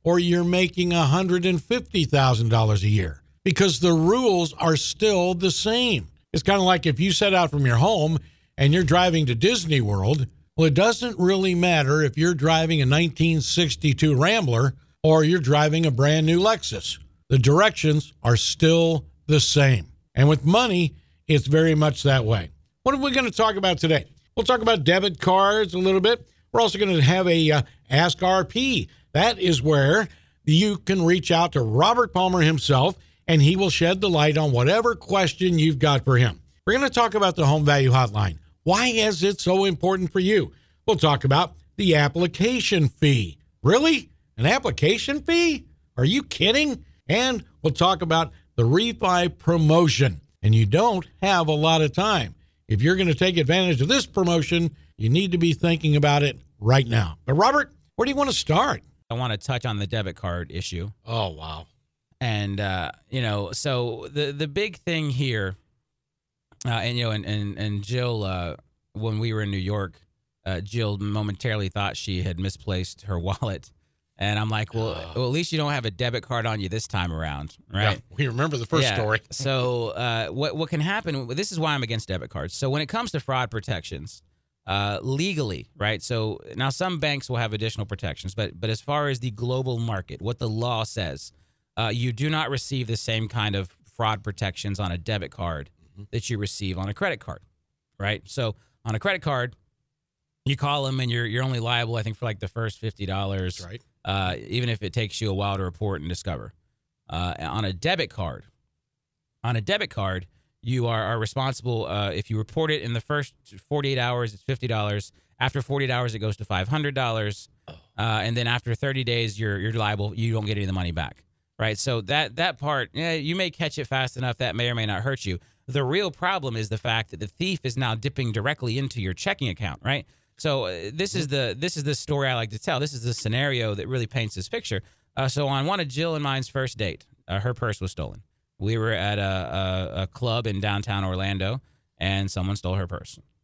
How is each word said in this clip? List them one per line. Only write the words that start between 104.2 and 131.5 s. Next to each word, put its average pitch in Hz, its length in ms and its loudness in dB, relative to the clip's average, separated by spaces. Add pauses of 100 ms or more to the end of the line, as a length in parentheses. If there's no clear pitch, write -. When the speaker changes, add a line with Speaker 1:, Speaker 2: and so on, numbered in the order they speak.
Speaker 2:
even 120 220 -4
if 113 140 -6
it 101 100 -8
takes 110 300 -6
you 110 80 -2
a 98 40 -2
while 98 220 -2
to 95 80 -4
report 92 380 -6
and 82 80 -8
discover. 78 420 -8 (560)
Uh, 87 320 -6
on 80 240 -6
a 95 80 -4
debit 156 380 -4
card, 71 340 -10 (960)
on 117 140 -2
a 113 60 -2
debit 196 260 -2
card, 92 380 -6 (360)
you 120 240 -2
are, 113 160 -2
are 110 160 -2
responsible, 120 680 -4
uh, 101 240 -4
if 87 180 -8
you 110 80 -4
report 156 340 -4
it 151 120 -4
in 117 100 -6
the 117 80 -4
first 147 320 -6 (340)
forty-eight 139 320 -2
hours, 120 360 -4
it's 98 80 -20
fifty 127 240 -6
dollars. 104 460 -4 (280)
After 131 220 -2
forty-eight 135 280 -2
hours, 123 240 -2
it 110 40 -10
goes 104 180 -4
to - 80 -12
five 92 240 -2
hundred 147 260 -2
dollars. 113 540 -4 (200)
Speaker 1:
Oh. - 40 -18 (240)
Speaker 2:
Uh, 110 260 -2
and 117 140 -2
then 120 100 -2
after 120 280 -2
thirty 135 280 -4
days, 113 380 -2
you're, 104 180 -2
you're 104 140 -2
liable. 104 420 -2
You 113 200 -2
don't 110 100 -2
get 104 140 -4
any 101 60 -2
of 95 40 -4
the 95 60 -2
money 90 180 -2
back, 78 320 -8 (340)
right? 110 200 -2
So 117 240 -4
that, 123 340 -4
that 165 220 -4
part, 139 340 -4
yeah, 165 220 -4
you 156 200 -6
may 185 160 -4
catch 151 280 -8
it 135 80 -8
fast 131 320 -4
enough. 127 180 -4
That 120 180 -6
may 120 140 -4
or 120 60 -4
may 113 100 -4
not 104 160 -4
hurt 131 240 -6
you. 90 140 -6 (300)
The 135 140 -2
real 165 300 -2
problem 175 420 -4
is 110 140 -6
the 107 100 -6
fact 113 320 -4
that - 80 -16
the 107 80 -8
thief 180 380 -6
is 123 120 -6
now 123 200 -2
dipping 120 340 -6
directly 117 480 -4
into 135 220 -8
your 92 140 -4
checking 143 340 -4
account, 87 360 -8
right? 135 220 -4 (320)
So, 135 280 -2
uh, 90 260 -8
this 190 240 -6
is 165 100 -2
Speaker 1:
Mm-hmm. 135 80 -4
Speaker 2:
the, 120 240 -2